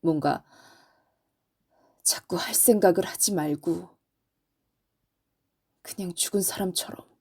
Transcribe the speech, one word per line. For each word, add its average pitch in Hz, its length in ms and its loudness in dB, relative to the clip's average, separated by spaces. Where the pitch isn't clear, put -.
뭔가 147 440 0
자꾸 - 340 -4
할 - 180 -4
생각을 196 500 6
하지 - 300 -2
말고 160 540 -2
그냥 185 320 -8
죽은 - 260 -2
사람처럼. - 680 -4